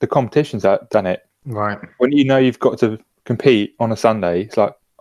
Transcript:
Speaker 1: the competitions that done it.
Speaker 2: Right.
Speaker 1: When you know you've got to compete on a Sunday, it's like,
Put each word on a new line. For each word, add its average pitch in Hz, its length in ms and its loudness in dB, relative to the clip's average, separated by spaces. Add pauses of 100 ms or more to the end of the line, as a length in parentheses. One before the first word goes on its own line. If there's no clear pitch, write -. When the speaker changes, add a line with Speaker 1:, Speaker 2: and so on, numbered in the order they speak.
Speaker 1:
the 123 40 0
competitions - 560 -2
that - 300 0
done 98 160 0
it. - 200 -6 (200)
Speaker 2:
Right. 104 320 -4 (180)
Speaker 1:
When 127 140 0
you 143 140 4
know 135 120 2
you've 131 220 0
got - 200 0
to 110 200 0 (260)
compete 113 540 2
on 113 120 -2
a 110 60 -2
Sunday, 92 460 0
it's - 120 -14
like, 104 200 0 (260)